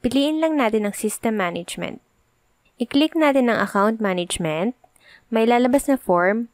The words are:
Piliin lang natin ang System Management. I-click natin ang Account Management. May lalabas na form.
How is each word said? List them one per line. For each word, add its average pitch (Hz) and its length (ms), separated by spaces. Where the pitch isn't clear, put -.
Piliin 277 320
lang 320 160
natin 220 320
ang 202 80
System 220 400
Management. 175 640
I-click 294 400
natin 269 320
ang 220 80
Account 208 400
Management. 180 800
May 226 160
lalabas 247 400
na 269 80
form. 190 560